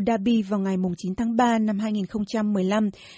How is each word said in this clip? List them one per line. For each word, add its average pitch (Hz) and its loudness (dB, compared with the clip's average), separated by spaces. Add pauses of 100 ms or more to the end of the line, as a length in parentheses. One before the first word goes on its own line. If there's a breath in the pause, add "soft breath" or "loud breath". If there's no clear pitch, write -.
Dhabi 226 2
vào 196 -2
ngày 190 0
mùng 185 0
chín 185 -6
tháng 233 -2
ba 233 4
năm 214 0
hai 220 -2
nghìn 208 -2
không 208 -4
trăm 214 0
mười 190 2
lăm, 208 2 (280 loud breath)